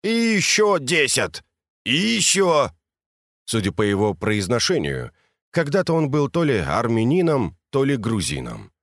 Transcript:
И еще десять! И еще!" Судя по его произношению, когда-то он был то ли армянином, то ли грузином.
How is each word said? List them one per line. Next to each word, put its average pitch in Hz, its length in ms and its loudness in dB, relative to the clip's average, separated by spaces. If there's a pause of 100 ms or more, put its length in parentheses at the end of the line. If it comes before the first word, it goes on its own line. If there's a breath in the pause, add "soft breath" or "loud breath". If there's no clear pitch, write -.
И 202 60 -2
еще 214 680 2
десять! 135 640 0 (400)
И 117 120 0
еще!" 180 720 2 (760)
Судя 101 260 -2
по - 100 -4
его 101 320 2
произношению, 101 1000 -2 (380)
когда-то 160 440 -2
он 156 180 0
был 143 180 0
то 170 140 -2
ли 139 140 2
армянином, 117 1000 0 (140)
то 135 120 0
ли 139 140 0
грузином. 71 760 -6 (100)